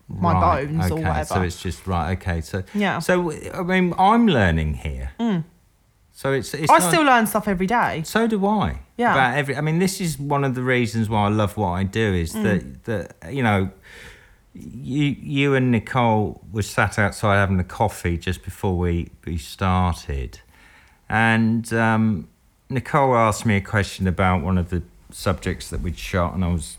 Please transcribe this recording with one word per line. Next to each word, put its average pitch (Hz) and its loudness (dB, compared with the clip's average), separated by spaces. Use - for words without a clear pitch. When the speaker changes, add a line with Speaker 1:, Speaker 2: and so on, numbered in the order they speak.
Speaker 1:
my 170 0
Speaker 2:
Right, 165 2
Speaker 1:
bones 165 0
or 156 0
Speaker 2:
okay, 160 -4
Speaker 1:
whatever. 156 0
Speaker 2:
so 90 0
it's 87 -4
just, - -8
right, 90 0
okay, 85 -4
so 92 -8
Speaker 1:
Yeah. 190 -2
Speaker 2:
so, 175 0
I - -8
mean, 180 2
I'm 220 6
learning 80 4
here. 67 -8
Speaker 1:
Mm. 170 0
Speaker 2:
So 135 -4
it's, 131 -2
it's 147 -2
Speaker 1:
I 320 8
Speaker 2:
not 180 2
Speaker 1:
still 330 2
learn 247 4
stuff 208 -2
every 190 0
day. 165 0
Speaker 2:
So 226 0
do 202 0
I. 156 0
Speaker 1:
Yeah. 233 2
Speaker 2:
About 131 4
every, 135 -2
I 151 -4
mean, 156 0
this 185 0
is 156 -4
one 143 0
of 135 0
the 127 -4
reasons 113 0
why 107 2
I 101 2
love 104 0
what 95 0
I 92 -2
do 101 0
is 82 -2
Speaker 1:
Mm. 214 -2
Speaker 2:
that, - -2
that, 85 -12
you 139 -4
know, 101 2
you, 143 -4
you 139 0
and 127 2
Nicole 110 0
were 107 -2
sat 107 0
outside 101 2
having 98 2
a 87 0
coffee 90 -2
just 87 -6
before 92 -4
we, 87 -2
we 85 -6
started. 87 -2
And, 113 2
um, 110 2
Nicole 135 2
asked 113 2
me 107 4
a 98 2
question 95 -2
about 92 2
one 92 0
of 85 -2
the 85 -2
subjects - -4
that - -6
we'd 82 -6
shot, - -2
and 92 -2
I 87 0
was 80 -6